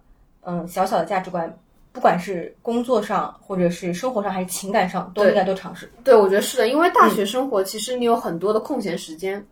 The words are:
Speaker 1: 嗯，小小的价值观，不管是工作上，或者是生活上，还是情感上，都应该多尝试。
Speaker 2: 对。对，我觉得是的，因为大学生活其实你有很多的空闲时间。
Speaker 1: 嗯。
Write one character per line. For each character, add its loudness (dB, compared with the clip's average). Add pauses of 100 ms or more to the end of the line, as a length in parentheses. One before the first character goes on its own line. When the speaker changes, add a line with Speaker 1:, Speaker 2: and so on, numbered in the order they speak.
(460)
Speaker 1:
嗯， -6
小 -2
小 0
的 0
价 -2
值 -6
观， -6 (360)
不 -16
管 4
是 -6
工 -2
作 2
上， -2
或 -10
者 2
是 -4
生 -4
活 -2
上， -4
还 -4
是 -4
情 -8
感 2
上， -6
都 2
应 6
该 4
多 0
尝 -10
试。 -18 (180)
Speaker 2:
对。 8
对， 10
我 8
觉 2
得 4
是 -4
的， 4
因 0
为 4
大 6
学 0
生 -2
活 0
其 -10
实 -6
你 -4
有 2
很 -4
多 -2
的 0
空 -4
闲 -4
时 -14
间。 -6
Speaker 1:
嗯。 -16